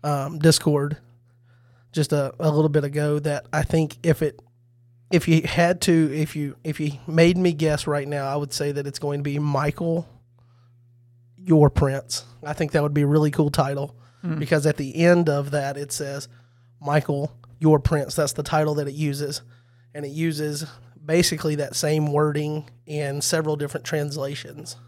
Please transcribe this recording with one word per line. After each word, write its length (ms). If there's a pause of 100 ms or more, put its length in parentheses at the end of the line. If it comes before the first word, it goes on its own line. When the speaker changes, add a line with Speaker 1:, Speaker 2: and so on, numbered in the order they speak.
Speaker 1:
um, 340
Discord 600 (920)
just 200
a, 260
a 120
little 180
bit 160
ago, 360
that 320
I 100
think 400
if 200
it, 180 (720)
if 180
you 140
had 400
to, 320
if 220
you, 260
if 160
you 140 (140)
made 320
me 140
guess 340
right 200
now, 220
I 80
would 160
say 200
that 140
it's 120
going 220
to 40
be 140
Michael, 680 (1300)
your 340
prince. 540 (200)
I 80
think 200
that 100
would 120
be 80
a 40
really 260
cool 180
title, 460 (280)
Speaker 2:
Mm. 140
Speaker 1:
because 280
at 120
the 260
end 240
of 240
that, 240
it 160
says, 360 (520)
"Michael, 500 (280)
your 200
prince." 360
That's 180
the 100
title 340
that 120
it 60
uses. 480 (520)
And 120
it 40
uses 540 (400)
basically 520
that 200
same 360
wording 560 (180)
in 340
several 360
different 300
translations. 880 (120)